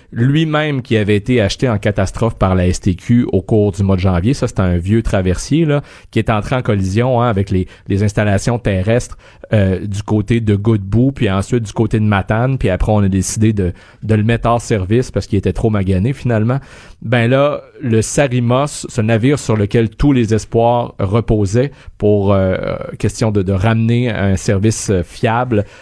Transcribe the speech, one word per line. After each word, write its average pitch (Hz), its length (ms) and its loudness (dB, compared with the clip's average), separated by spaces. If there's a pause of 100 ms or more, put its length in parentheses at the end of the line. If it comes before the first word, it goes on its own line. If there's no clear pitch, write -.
(100)
lui-même 151 680 0
qui 113 160 0
avait 104 180 2
été 120 240 0
acheté 107 300 0
en 107 80 0
catastrophe 104 560 -2
par 95 220 2
la 90 100 2
S 90 140 0
T 92 160 0
Q 120 360 2
au 92 120 0
cours 104 280 2
du 101 120 -2
mois 98 120 2
de 90 60 -2
janvier. 92 320 2
Ça, 123 140 -4
c'est - 120 -6
un 90 180 2
vieux 101 260 0
traversier, 101 600 0
là, 143 180 0 (260)
qui - 80 -4
est 113 140 0
entré 110 240 -2
en 127 80 -2
collision, 113 580 0
hein, 120 80 2
avec 101 220 -2
les, 92 160 0 (200)
les 98 140 0
installations 107 560 0
terrestres, 110 640 -2 (340)
euh, 95 320 2
du 104 160 -6
côté 110 400 0
de 104 140 2
Godbout, 107 560 0
puis 117 180 -2
ensuite 98 320 -2
du 104 120 -10
côté 113 260 0
de 107 60 0
Matane, 110 520 0
puis 104 140 0
après, 92 200 0
on 104 120 4
a 98 40 2
décidé 107 460 0
de, 92 200 -2 (280)
de 107 140 0
le 104 80 2
mettre 117 260 0
hors 117 120 0
service 110 500 -2
parce - 160 -4
qu'il 101 100 -2
était 95 160 0
trop - 160 0
magané, 98 440 0
finalement. 117 460 -2 (440)
Ben 117 260 2
là, 139 320 2 (200)
le 113 200 2
Sarima, 123 680 0
ce - 340 -10
navire 113 360 2
sur - 180 -2
lequel 110 360 0
tous 143 200 2
les 113 220 2
espoirs 120 640 0
reposaient 110 720 0 (280)
pour, 104 340 2
euh, 95 220 2 (420)
question 110 320 -2
de, 104 140 0
de 95 100 0
ramener 113 560 2
un 98 260 0
service, 104 540 0
euh, 92 140 2 (160)
fiable 117 460 0 (160)